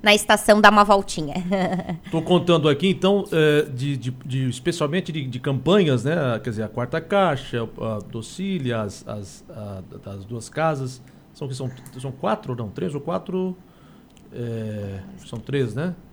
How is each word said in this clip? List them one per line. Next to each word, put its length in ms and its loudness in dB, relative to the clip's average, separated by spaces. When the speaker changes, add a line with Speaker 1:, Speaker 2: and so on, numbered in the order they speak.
Speaker 1:
na 100 6
estação 480 6
dar 120 10
uma 100 8
voltinha. 520 2
<laughs> 400 -6
Speaker 2:
Tô 100 0
contando 480 4
aqui, 200 4
então, 420 2
é, 320 4
de, 240 -4
de, 140 -4
de, 220 -2
especialmente 640 -2
de, 120 -4
de 140 -6
campanhas, 640 2
né? 140 0
Quer 80 -4
dizer, 140 -4
a 40 -6
Quarta 320 -4
Caixa, 640 0
a 180 -4
Docília, 720 -4
as, 240 -8
as, 420 -12
a, 640 -12
as 140 -12
duas 240 -10
casas, 520 -2
são, 140 -10
que 80 -8
são, 160 -6
são 100 -8
quatro 440 -4
ou 40 -6
não? 100 -6
Três 240 -6
ou 80 -4
quatro? 560 -4
É, 680 -6
são 100 -10
três, 360 -2
né? 200 -4